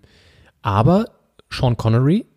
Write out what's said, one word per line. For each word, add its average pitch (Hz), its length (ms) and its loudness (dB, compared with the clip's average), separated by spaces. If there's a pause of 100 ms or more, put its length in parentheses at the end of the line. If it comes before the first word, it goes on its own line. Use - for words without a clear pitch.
(640)
aber 147 440 0 (440)
Sean 120 260 -2
Connery 131 500 0 (100)